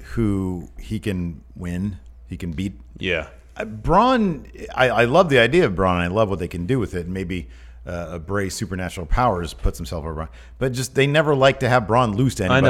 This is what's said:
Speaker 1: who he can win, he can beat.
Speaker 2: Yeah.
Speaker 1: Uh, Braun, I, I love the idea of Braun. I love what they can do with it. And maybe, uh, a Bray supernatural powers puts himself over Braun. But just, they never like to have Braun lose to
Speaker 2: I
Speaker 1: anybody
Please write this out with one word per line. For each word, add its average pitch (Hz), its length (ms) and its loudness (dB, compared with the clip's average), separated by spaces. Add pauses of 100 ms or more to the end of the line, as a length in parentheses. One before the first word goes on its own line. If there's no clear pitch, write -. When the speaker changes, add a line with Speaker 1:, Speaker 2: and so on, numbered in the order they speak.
(140)
Speaker 1:
who 95 560 -2 (100)
he 110 200 -8
can 90 420 -6 (140)
win, 90 420 -6 (300)
he 92 100 -10
can 87 140 -8
beat. 92 220 -6 (260)
Speaker 2:
Yeah. 82 280 -2 (280)
Speaker 1:
Uh, - 100 -8
Braun, 170 840 2 (280)
I, 127 140 4
I 113 160 4
love 160 240 4
the 131 100 6
idea 143 260 6
of 98 100 -2
Braun. 90 260 2
I 87 60 0
love 101 220 2
what 95 100 -2
they 87 80 -4
can 87 180 -6
do 127 140 0
with 92 160 -4
it. 85 100 -6
And 90 80 -8
maybe, 92 340 -6 (380)
uh, 87 280 -8
a 87 60 -10
Bray 95 300 -4
supernatural 90 560 -6
powers 95 480 0
puts - 240 -2
himself 82 260 -8
over 80 120 -8
Braun. 80 120 -6 (300)
But 127 160 -2
just, 127 220 -6
they 139 120 4
never 147 280 2
like 135 260 4
to 123 80 0
have 123 180 2
Braun 110 300 2
lose 131 180 2
to 110 100 -2
Speaker 2:
I 123 120 2
Speaker 1:
anybody 135 120 4